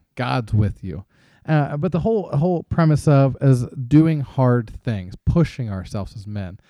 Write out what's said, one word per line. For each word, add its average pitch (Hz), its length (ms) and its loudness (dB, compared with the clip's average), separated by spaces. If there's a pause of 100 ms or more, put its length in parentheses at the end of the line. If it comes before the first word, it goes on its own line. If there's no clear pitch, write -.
(160)
God's 123 380 -4
with 107 300 0
you. 95 220 -10 (400)
Uh, 147 320 0
but 147 140 -2
the 170 100 -2
whole, 208 300 -2
whole 165 320 0
premise 156 440 2
of 139 340 4
is 127 240 4 (220)
doing 151 340 4
hard 123 480 0
things, 95 440 -8 (120)
pushing 139 440 0
ourselves 95 460 -8
as 101 120 -14
men. 101 320 -10 (100)